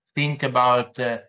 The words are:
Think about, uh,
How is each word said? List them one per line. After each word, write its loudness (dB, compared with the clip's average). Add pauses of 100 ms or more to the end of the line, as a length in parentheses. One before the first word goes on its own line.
(160)
Think -2
about, 0
uh, -4